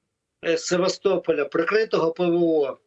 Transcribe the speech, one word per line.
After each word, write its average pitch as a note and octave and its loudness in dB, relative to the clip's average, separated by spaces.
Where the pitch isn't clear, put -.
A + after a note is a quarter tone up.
е, E3 0
Севастополя, F3 0
прикритого E3 0
П F3+ -2
В E3+ 2
О D3 0